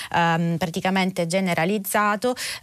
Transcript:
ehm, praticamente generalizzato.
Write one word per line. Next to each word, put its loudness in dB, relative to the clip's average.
ehm, 2
praticamente -2
generalizzato. 0